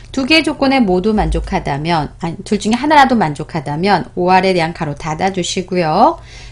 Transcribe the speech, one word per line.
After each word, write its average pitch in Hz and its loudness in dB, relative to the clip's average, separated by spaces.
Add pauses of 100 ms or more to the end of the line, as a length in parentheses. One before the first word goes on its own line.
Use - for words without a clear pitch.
(100)
두 262 -4
개 311 4
조건에 269 2
모두 190 2
만족하다면, 160 -2
아니, 170 -6
둘 202 -2
중에 214 -2
하나라도 254 4
만족하다면 165 -2
오알에 185 2
대한 170 -2
가로 151 -6
닫아주시고요. 180 0 (340)